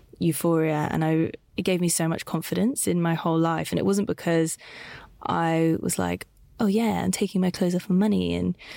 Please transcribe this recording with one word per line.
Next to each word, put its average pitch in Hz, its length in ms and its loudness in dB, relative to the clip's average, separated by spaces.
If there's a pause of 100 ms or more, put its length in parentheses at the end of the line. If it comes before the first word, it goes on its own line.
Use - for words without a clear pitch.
(200)
euphoria, 160 720 0
and 160 140 0
I, 160 260 2 (240)
it - 60 -6
gave 185 180 2
me 175 80 2
so 165 200 0
much - 180 -4
confidence 180 600 -2
in 175 160 2
my 170 120 2
whole 165 260 0
life. 165 320 0
And 170 80 0
it - 60 0
wasn't 196 220 0
because 165 500 0 (680)
I 165 540 2
was - 180 -4
like, - 300 -2 (320)
"Oh 226 80 2
yeah, 202 360 2
I'm 185 80 0
taking 190 280 -2
my 185 120 2
clothes 180 240 0
off 180 80 -2
for - 100 -2
money 185 400 2
and, 180 220 -2 (220)